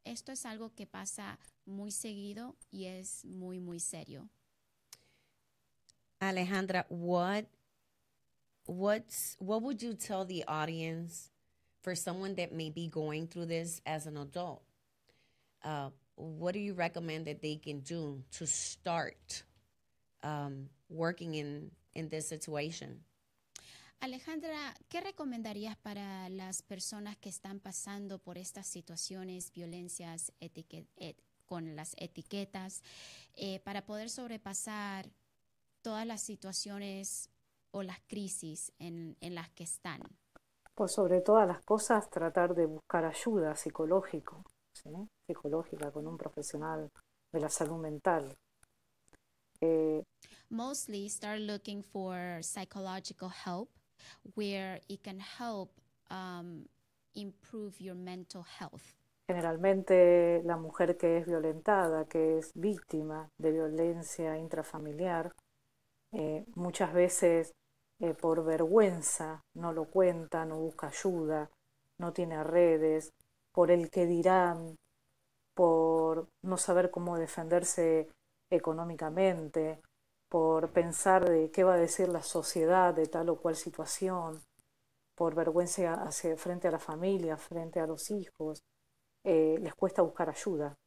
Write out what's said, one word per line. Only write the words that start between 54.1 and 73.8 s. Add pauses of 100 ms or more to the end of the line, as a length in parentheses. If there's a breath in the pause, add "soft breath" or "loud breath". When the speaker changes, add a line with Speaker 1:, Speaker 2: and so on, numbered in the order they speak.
Speaker 1:
where
it
can
help, (400)
um, (480)
improve
your
mental (140)
health. (300)
Speaker 3:
Generalmente
la
mujer
que
es
violentada,
que
es
víctima
de
violencia
intrafamiliar, (800)
eh, (100)
muchas
veces, (480)
eh,
por
vergüenza (140)
no
lo
cuenta,
no
busca
ayuda, (480)
no
tiene
redes, (420)
por
el